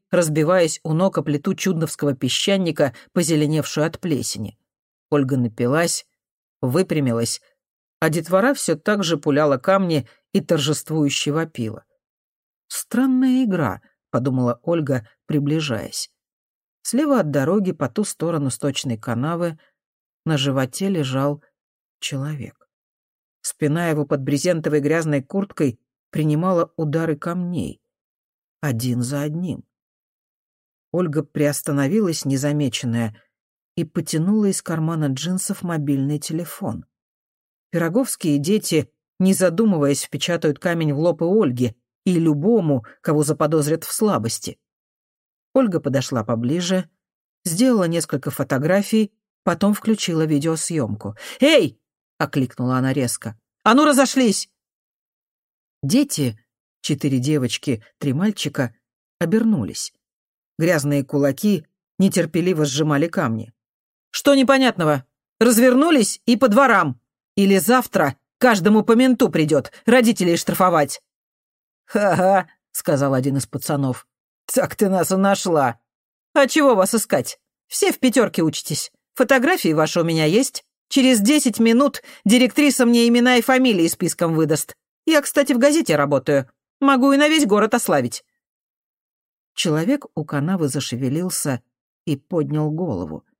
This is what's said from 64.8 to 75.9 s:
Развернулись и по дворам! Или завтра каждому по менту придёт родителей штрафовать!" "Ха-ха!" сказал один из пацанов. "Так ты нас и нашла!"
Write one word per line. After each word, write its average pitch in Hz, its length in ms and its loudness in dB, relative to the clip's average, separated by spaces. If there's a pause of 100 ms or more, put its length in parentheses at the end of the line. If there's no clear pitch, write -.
Развернулись 247 880 4
и 240 120 4
по 262 100 4
дворам! 202 540 2 (340)
Или 196 220 4
завтра 185 580 2 (220)
каждому 214 460 4
по 233 80 2
менту 247 380 4
придёт 156 420 0 (140)
родителей 220 520 4
штрафовать!" 170 640 0 (840)
"Ха-ха!" 190 640 2 (240)
сказал 135 440 0
один 135 220 0
из - 100 -4
пацанов. 135 580 -4 (480)
"Так - 220 -2
ты 202 140 0
нас 185 220 0
и 190 40 0
нашла!" 180 640 0 (540)